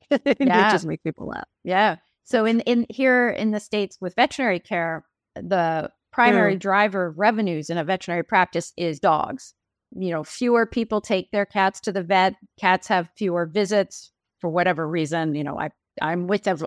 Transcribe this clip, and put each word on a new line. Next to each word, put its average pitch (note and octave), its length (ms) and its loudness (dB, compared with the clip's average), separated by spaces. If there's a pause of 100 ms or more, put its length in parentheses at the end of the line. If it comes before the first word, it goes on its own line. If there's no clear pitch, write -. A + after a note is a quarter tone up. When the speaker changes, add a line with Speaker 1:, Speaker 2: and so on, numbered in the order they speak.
Speaker 1:
<laughs> - 60 -20
It C#4 300 2
Speaker 2:
Yeah. G#3 320 4
Speaker 1:
just F#3 140 0
makes D#3 160 -6
people - 260 -8
laugh. - 180 -10 (160)
Speaker 2:
Yeah. F#3 340 2 (280)
So A3+ 200 0
in, A3+ 160 2
in A#3+ 280 0
here B3 400 2
in G#3+ 240 -2
the G#3 80 -4
States - 400 -4
with F3+ 160 -8
veterinary A#3+ 420 0
care, E3 460 -4 (320)
the E3 540 -2 (200)
primary G#3 460 4
Speaker 1:
Mm. F3 40 -10
Speaker 2:
driver G3 460 2
of D#3+ 120 -10
revenues G3 520 0
in E3+ 80 -2
a D#3 60 -2
veterinary F3 400 -4
practice F#3 520 0
is E3 220 -4
dogs. - 560 0 (420)
You F#3 140 -4
know, D#3 140 -4
fewer A#3 420 0
people A3 340 -2
take F#3+ 300 -2
their G3+ 160 0
cats F#3+ 360 0
to G#3 100 -4
the F#3+ 100 -4
vet. F#3 320 2 (240)
Cats F#3 300 0
have F3+ 280 0
fewer F3 300 -2
visits G3 640 -2 (300)
for E3+ 100 -4
whatever E3 380 0
reason. D#3+ 460 -2
You D3 100 -4
know, C#3+ 140 -6
I, D#3 120 -6 (320)
I'm F3 240 -2
with G3+ 220 -2
ev-, D#3+ 180 -2